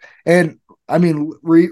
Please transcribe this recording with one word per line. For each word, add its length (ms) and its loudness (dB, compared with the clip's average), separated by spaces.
And 360 -2
I 100 -2
mean, 340 -2
re-, 300 2